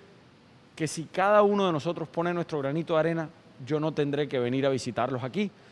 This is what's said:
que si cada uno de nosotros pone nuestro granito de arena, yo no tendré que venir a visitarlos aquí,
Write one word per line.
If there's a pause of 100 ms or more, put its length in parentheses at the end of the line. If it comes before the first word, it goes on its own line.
(760)
que
si
cada
uno
de
nosotros
pone
nuestro
granito
de
arena, (360)
yo
no
tendré
que
venir
a
visitarlos
aquí, (220)